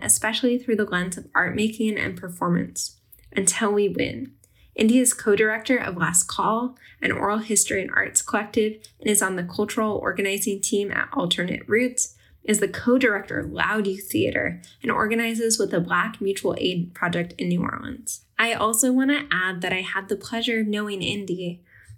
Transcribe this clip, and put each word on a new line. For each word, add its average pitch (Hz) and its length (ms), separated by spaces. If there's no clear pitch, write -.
especially 226 560
through 240 180
the 208 80
lens 185 320
of - 160
art 180 220
making 214 420
and 185 200
performance, 175 800
until 202 420
we 208 160
win. - 440
Indy 226 240
is 247 160
co-director 220 640
of 196 180
Last 175 280
Call, 226 520
an - 120
oral 208 260
history 220 420
and - 120
arts - 300
collective, 214 560
and - 100
is 202 140
on 190 140
the 180 80
cultural 208 520
organizing 196 640
team 202 300
at - 220
Alternate 180 560
Roots, 247 480
is 208 160
the 196 80
co-director 240 680
of - 140
Loud 196 340
Youth 196 240
Theater, - 520
and - 100
organizes 226 680
with 202 120
the 180 100
Black 175 380
Mutual 196 380
Aid 175 380
Project 175 420
in 180 120
New 175 140
Orleans. - 640
I 226 160
also 226 360
want 262 200
to 294 200
add 185 300
that 180 120
I 185 100
had 190 260
the 202 80
pleasure 233 440
of 214 60
knowing 208 360
Indy 180 580